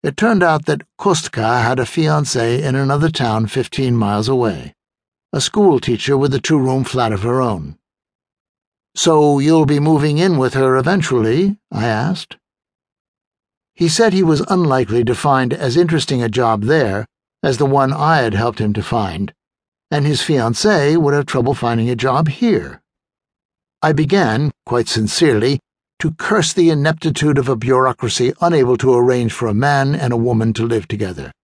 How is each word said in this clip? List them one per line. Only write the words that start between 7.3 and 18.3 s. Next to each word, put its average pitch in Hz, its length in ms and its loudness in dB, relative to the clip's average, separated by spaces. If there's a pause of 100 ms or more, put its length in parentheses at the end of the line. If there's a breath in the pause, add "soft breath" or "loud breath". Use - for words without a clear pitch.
own. 85 340 -6 (1200)
"So 151 420 4
you'll 156 280 4
be 147 120 2
moving 147 400 2
in 175 200 2
with 127 160 0
her 135 220 2
eventually?" 151 840 0 (120)
I 110 160 -4
asked. 120 520 -4 (1400)
He 170 140 0
said 220 240 2
he 190 100 2
was 156 260 4
unlikely 131 560 0
to 117 100 0
find 131 380 0
as 127 240 -2
interesting 156 460 0
a 113 60 -2
job 110 360 0
there 110 420 0 (360)
as 123 160 0
the 147 80 2
one 135 260 2
I 151 260 0
had 113 160 0